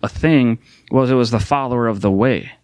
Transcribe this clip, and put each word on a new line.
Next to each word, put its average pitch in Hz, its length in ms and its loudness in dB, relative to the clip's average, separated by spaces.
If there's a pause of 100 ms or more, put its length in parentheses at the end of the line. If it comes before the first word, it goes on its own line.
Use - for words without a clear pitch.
a 101 80 -4
thing, 131 480 2 (340)
was 131 200 2
it 131 40 2
was 123 140 2
the 117 100 0
follower 123 480 -2
of 104 140 -4
the 104 100 0
way. 101 420 0 (100)